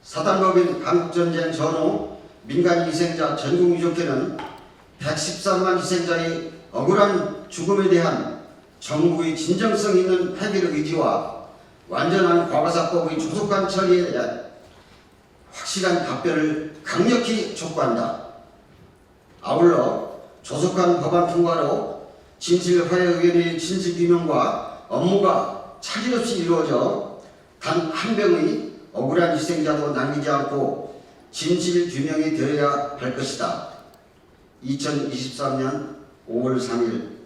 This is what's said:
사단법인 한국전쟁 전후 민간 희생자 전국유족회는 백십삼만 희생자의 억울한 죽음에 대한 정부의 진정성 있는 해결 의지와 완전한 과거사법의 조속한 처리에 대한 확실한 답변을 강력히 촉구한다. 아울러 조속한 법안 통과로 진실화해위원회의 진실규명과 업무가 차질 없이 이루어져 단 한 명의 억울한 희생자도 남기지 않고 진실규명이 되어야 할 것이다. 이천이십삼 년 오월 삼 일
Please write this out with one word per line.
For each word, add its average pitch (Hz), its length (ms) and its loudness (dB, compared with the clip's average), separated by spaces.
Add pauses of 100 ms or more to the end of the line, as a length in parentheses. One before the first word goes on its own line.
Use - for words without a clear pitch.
사단법인 185 800 2
한국전쟁 165 680 2
전후 160 640 -2 (260)
민간 170 420 2
희생자 160 500 0
전국유족회는 165 1000 0 (640)
백십삼만 180 800 0
희생자의 165 760 -2 (200)
억울한 185 760 2
죽음에 190 400 0
대한 170 540 2 (360)
정부의 160 560 0
진정성 196 640 0
있는 180 400 0
해결 190 280 0
의지와 151 760 -2 (500)
완전한 170 600 2
과거사법의 165 720 0
조속한 202 480 -2
처리에 180 440 2
대한 - 340 -4 (1040)
확실한 175 540 -2
답변을 156 800 -2
강력히 220 720 0
촉구한다. - 720 -4 (1120)
아울러 - 760 2 (240)
조속한 175 580 0
법안 175 260 2
통과로 165 800 0 (300)
진실화해위원회의 170 1200 2
진실규명과 170 1300 0
업무가 - 960 0
차질 240 360 -2
없이 190 220 -2
이루어져 156 800 0 (400)
단 160 320 -2
한 208 240 -2
명의 170 560 2 (220)
억울한 160 420 2
희생자도 151 560 -2
남기지 139 380 -2
않고 135 720 -4 (300)
진실규명이 156 1080 0
되어야 143 600 0
할 127 180 -6
것이다. - 520 -6 (920)
이천이십삼 135 1000 -4
년 135 380 -4 (300)
오월 127 320 0
삼 120 260 -2
일 113 400 -6